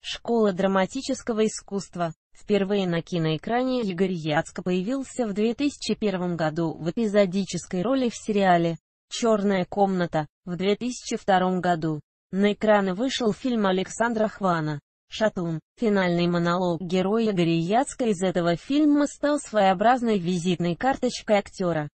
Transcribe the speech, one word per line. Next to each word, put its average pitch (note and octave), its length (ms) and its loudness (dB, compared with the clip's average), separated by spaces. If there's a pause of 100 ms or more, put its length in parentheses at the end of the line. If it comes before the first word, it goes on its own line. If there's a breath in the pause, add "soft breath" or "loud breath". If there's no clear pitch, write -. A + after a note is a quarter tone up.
Школа A3 520 0
драматического G3 920 0
искусства. F3 640 -6 (200)
Впервые G3 540 0
на E3+ 160 -2
киноэкране A3+ 800 -2
Игорь F#3+ 300 -2
Яцко D#3+ 500 -4
появился A3 640 -4
в G#3 60 -6
две G#3+ 220 0
тысячи C#4 400 -4
первом F3+ 420 -2
году D#3+ 380 -2
в D#3+ 160 -4
эпизодической G3 920 0
роли B3+ 260 0
в G#3+ 60 -4
сериале F3 640 2 (320)
"Чёрная G3+ 540 2
комната". F3 640 0 (160)
В F3+ 120 -8
две G3 200 0
тысячи A#3+ 400 -8
втором F#3 440 2
году D#3+ 400 0 (300)
на G3+ 220 2
экраны G3+ 420 2
вышел A#3 380 -2
фильм A3+ 340 0
Александра G#3+ 640 0
Хвана D#3+ 500 -2 (320)
"Шатун". F3 480 -2 (200)
Финальный F3+ 500 2
монолог F3 520 0
героя F#3+ 520 0
Игоря E3+ 260 2
Яцко A3 460 0
из G3 180 0
этого E3+ 320 2
фильма D4 540 2
стал D4 320 -2
своеобразной G#3+ 760 2
визитной F3 580 0
карточкой B3 640 0
актёра. E3 560 -4